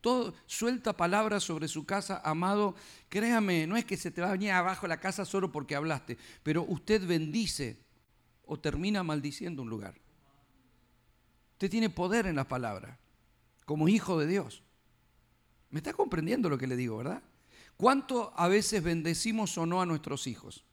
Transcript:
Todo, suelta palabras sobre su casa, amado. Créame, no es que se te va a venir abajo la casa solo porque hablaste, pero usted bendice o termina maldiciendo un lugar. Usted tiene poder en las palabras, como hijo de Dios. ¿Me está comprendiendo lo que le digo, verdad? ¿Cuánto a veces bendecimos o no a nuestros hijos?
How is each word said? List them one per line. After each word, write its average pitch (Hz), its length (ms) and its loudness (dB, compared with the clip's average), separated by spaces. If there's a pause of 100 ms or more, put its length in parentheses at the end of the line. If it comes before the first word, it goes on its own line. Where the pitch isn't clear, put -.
Todo, 233 320 2 (120)
suelta 233 460 -2
palabras 202 520 2
sobre 156 260 -4
su 156 160 -6
casa, 196 400 -4
amado. 185 500 2 (320)
Créame, 208 580 2
no 190 120 0
es 240 80 0
que 196 100 -4
se - 160 -6
te 175 100 -4
va 180 60 0
a 208 60 0
venir 196 180 0
abajo 185 360 0
la 165 120 -2
casa 190 240 -4
solo 190 300 -2
porque 147 220 -6
hablaste, 143 420 -4 (260)
pero 156 240 0
usted 190 400 2
bendice 156 800 -2 (600)
o 156 100 -6
termina 185 440 -2
maldiciendo 151 580 -4
un 117 80 -8
lugar. 104 240 -8 (1600)
Usted 190 160 -2
tiene 220 220 2
poder 196 340 0
en 170 100 -2
las 135 120 -2
palabras, 120 500 -6 (680)
como 156 220 2
hijo 190 320 4
de 143 60 2
Dios. 165 380 -2 (1040)
¿Me 147 80 -8
está 294 160 -6
comprendiendo 202 560 2
lo 139 80 2
que 127 80 -2
le 123 100 -2
digo, 120 220 -2
verdad? 156 240 -6 (560)
¿Cuánto 254 580 4
a 175 120 4
veces 202 340 4
bendecimos 170 800 0
o 165 80 0
no 180 140 2
a 180 40 2
nuestros 151 400 -4
hijos? - 480 -12